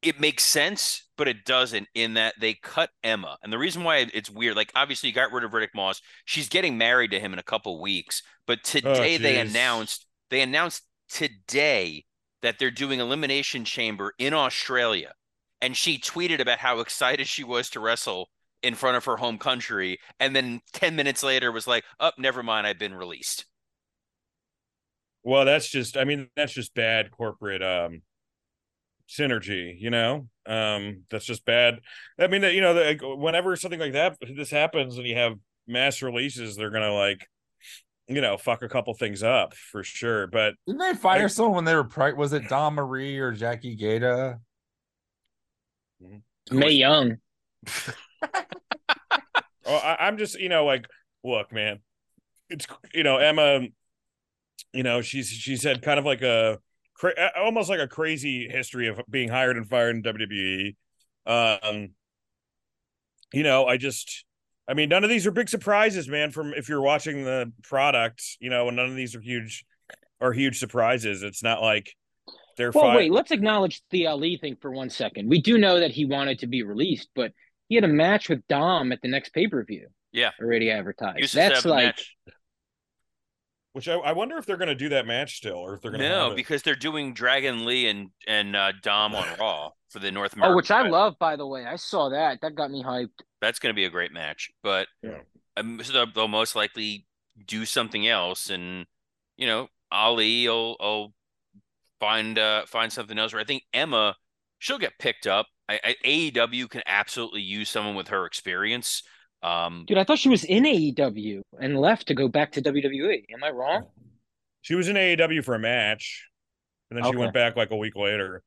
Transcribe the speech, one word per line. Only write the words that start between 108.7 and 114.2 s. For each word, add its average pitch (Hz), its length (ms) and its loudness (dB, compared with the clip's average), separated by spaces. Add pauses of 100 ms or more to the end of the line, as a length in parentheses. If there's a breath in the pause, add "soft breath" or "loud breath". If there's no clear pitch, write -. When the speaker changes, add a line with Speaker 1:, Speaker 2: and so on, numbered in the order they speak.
Speaker 1:
Um, 85 440 -4
Speaker 4:
Dude, 202 120 2
I 190 80 4
thought 302 140 4
she 269 100 4
was 233 160 6
in 214 200 4
A 311 60 4
E 156 220 2
W 107 480 -2 (180)
and 135 180 -2
left 175 300 2
to 160 60 0
go 131 160 2
back 147 240 0
to 143 80 -4
W 143 200 0
W 139 280 -2
E. 123 240 -2
Am 127 100 -12
I 151 60 -2
wrong? 143 380 -4 (720)